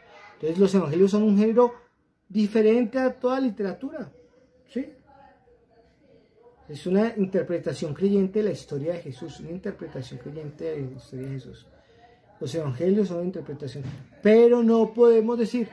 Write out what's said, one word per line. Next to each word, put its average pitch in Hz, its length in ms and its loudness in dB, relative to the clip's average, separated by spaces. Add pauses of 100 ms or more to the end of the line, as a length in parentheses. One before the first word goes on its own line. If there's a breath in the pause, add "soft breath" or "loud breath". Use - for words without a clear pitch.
(340)
Entonces 160 240 -6
los 196 180 4
evangelios 180 360 2
son 208 120 2
un 202 140 4
género 233 380 4 (520)
diferente 214 720 2
a 254 180 -2
toda 254 220 -2
literatura, 226 720 -6 (560)
¿sí? - 240 -8 (1800)
Es 147 200 -16
una 214 280 2
interpretación 170 800 -4
creyente 196 460 0
de 214 60 -2
la 185 60 -2
historia 147 420 -8
de 170 60 -10
Jesús, 147 400 -16
una 156 120 -14
interpretación 143 680 -12
creyente 151 460 -14
de 156 160 -6
la 131 160 -10
historia 131 300 -14
de 135 60 -10
Jesús. - 340 -16 (720 soft breath)
Los 143 160 -8
evangelios 170 520 0
son 175 100 -6
una 175 100 -6
interpretación, 143 560 -10 (400)
pero 233 400 6
no 226 280 4
podemos 233 460 4
decir, 233 360 -2